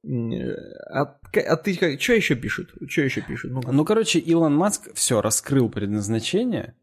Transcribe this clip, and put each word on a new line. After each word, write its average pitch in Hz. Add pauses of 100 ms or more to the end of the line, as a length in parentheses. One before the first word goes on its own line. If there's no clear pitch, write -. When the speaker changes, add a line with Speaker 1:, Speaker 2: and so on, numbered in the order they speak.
Speaker 1:
М, 117 (600)
а 139
к-, -
а 160
ты 190
как, 151
чё -
ещё 175
пишут? - (160)
Чё -
ещё 131
пишут? -
Ну-ка. 127
Speaker 2:
Ну, 147
короче, 214
Илон 165
Маск 196
всё -
раскрыл 113
предназначение. 113